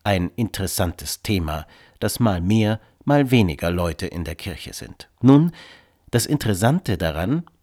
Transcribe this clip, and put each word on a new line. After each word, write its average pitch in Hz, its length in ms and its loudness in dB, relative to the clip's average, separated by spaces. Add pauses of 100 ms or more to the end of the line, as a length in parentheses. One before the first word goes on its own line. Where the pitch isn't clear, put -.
ein 92 320 0
interessantes 95 840 -4
Thema, 78 440 -4 (340)
dass - 200 -4
mal 101 200 2
mehr, 107 400 2 (240)
mal 143 260 2
weniger 87 400 2
Leute 87 360 -2
in 85 180 -8
der 80 100 -8
Kirche - 380 -12
sind. - 360 -16 (120)
Nun, 147 320 8 (580)
das 117 160 0
Interessante 113 720 0
daran, 87 480 -2 (180)